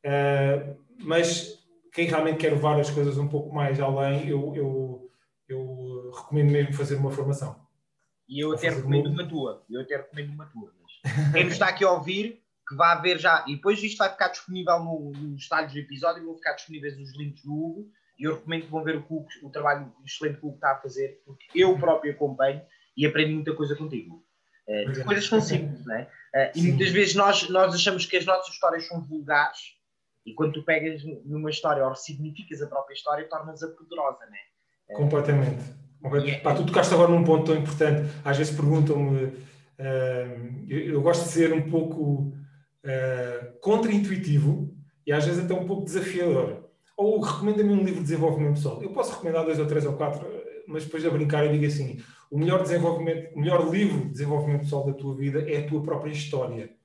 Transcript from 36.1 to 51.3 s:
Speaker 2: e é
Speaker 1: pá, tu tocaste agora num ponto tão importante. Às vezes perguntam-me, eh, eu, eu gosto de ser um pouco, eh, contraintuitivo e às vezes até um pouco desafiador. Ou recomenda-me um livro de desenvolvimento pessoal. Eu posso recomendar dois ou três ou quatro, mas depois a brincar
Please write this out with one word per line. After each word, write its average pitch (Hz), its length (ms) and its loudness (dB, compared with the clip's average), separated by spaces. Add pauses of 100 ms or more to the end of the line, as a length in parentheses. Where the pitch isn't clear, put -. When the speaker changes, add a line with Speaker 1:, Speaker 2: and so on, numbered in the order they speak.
Speaker 2:
e 143 60 0
é 139 60 -6
Speaker 1:
pá, 147 160 2
tu - 100 0
tocaste 170 300 4
agora 170 160 8
num 170 140 6
ponto 156 200 6
tão 160 120 4
importante. 151 540 2 (140)
Às 139 140 2
vezes 151 180 0
perguntam-me, 143 760 2 (460)
eh, 127 580 -2 (320)
eu, 139 100 -2 (160)
eu 139 80 2
gosto 170 220 4
de - 60 -4
ser 160 220 4
um 151 180 2
pouco, 151 600 0 (500)
eh, 127 800 -4
contraintuitivo 196 1120 2 (320)
e 143 60 0
às 151 140 2
vezes 175 180 0
até 180 100 -2
um 185 120 -2
pouco 196 180 -4
desafiador. 175 800 -2 (320)
Ou 208 240 2
recomenda-me 208 520 2
um 196 100 4
livro 185 140 0
de 160 80 -4
desenvolvimento 151 500 2
pessoal. 117 280 -2
Eu - 80 -6
posso - 220 -2
recomendar 160 320 -2
dois 156 140 0
ou 151 80 0
três 151 180 0
ou 139 100 -2
quatro, - 320 -4 (400)
mas 156 180 -8
depois 160 200 -6
a 165 60 2
brincar 147 340 2